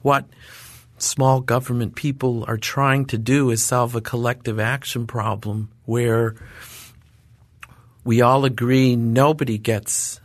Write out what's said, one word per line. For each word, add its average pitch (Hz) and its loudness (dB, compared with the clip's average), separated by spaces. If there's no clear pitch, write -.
what 139 0
small 131 2
government 123 -2
people 127 -4
are 113 -2
trying 135 0
to 131 -4
do 127 2
is 113 0
solve 120 0
a 117 -2
collective 120 -4
action 120 -4
problem 107 -6
where 113 0
we 120 4
all 131 4
agree 127 2
nobody 123 2
gets - -4